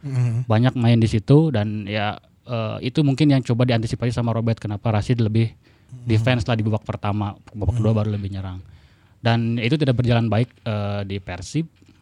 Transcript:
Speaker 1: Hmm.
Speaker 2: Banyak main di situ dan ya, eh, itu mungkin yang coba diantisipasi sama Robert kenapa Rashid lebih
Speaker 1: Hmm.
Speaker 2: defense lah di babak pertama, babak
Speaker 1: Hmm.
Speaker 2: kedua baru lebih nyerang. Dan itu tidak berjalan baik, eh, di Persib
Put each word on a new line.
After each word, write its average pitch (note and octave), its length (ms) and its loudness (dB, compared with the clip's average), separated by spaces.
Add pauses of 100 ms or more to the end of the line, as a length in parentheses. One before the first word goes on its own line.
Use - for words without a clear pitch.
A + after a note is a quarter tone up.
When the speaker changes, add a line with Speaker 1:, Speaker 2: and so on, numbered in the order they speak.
Speaker 1:
Hmm. B2 420 -2
Speaker 2:
Banyak A#2+ 300 2
main A#2+ 240 4
di A2+ 80 4
situ C#3 440 4
dan G#2+ 360 -2
ya, G#2 320 -4 (260)
eh, A2 380 -6
itu B2+ 200 -2
mungkin C#3+ 280 4
yang C3+ 120 4
coba A#2+ 240 0
diantisipasi A#2 460 0
sama A#2 200 -2
Robert A2+ 260 0
kenapa G#2 340 -4
Rashid A2 280 0
lebih A2+ 320 0 (340)
Speaker 1:
Hmm. B2 180 -20
Speaker 2:
defense A#2 400 2
lah B2+ 100 -2
di A2 80 0
babak G#2+ 220 -2
pertama, G2+ 480 -4 (180)
babak G#2 220 -2
Speaker 1:
Hmm. A#2+ 80 -4
Speaker 2:
kedua A2 140 2
baru G#2+ 180 0
lebih G2+ 180 -6
nyerang. F#2+ 300 -10 (580)
Dan A#2 400 0
itu A#2+ 180 0
tidak C3 200 2
berjalan A#2 320 2
baik, A2 320 0
eh, G2+ 440 -4
di G2 140 -6
Persib F#2+ 500 -8 (340)